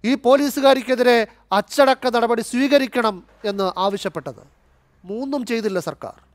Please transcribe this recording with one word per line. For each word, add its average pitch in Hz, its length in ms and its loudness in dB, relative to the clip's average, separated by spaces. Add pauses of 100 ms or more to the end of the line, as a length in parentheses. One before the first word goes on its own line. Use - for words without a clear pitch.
(100)
ഈ - 20 2 (120)
പോലീസുകാരിക്കെതിരെ 262 920 2 (420)
അച്ചടക്ക 262 560 2
നടപടി 233 360 0
സ്വീകരിക്കണം 247 680 0 (340)
എന്ന് 196 160 -2 (180)
ആവശ്യപ്പെട്ടത്, 170 560 -6 (720)
മൂന്നും 269 400 -6
ചെയ്തില്ല 208 380 -2
സർക്കാർ. 131 280 -12 (180)